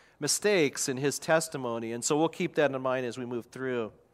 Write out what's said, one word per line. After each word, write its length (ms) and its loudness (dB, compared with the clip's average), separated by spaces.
mistakes 720 2
and 100 -2
his 200 0
testimony. 760 0
And 100 -6
so 140 2
we'll 100 4
keep 280 -4
that 160 4
in 100 -4
mind 240 0
as 120 -6
we 80 -6
move 200 -6
through. 460 -4